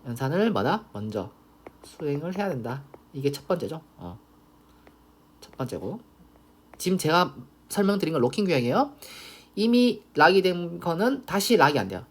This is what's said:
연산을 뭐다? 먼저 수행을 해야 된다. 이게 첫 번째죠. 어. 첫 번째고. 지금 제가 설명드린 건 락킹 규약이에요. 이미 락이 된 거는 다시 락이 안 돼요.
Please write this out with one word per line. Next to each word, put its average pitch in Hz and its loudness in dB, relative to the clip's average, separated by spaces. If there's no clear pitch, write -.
연산을 147 0
뭐다? 156 0
먼저 104 -6
수행을 160 -6
해야 202 -2
된다. 131 -6
이게 143 -2
첫 - -14
번째죠. 165 -4
어. 87 -14
첫 - -20
번째고. 143 -8
지금 185 0
제가 170 2
설명드린 196 0
건 147 2
락킹 208 0
규약이에요. 170 0
이미 240 2
락이 175 6
된 175 -2
거는 208 0
다시 202 2
락이 147 6
안 101 -2
돼요. 92 -10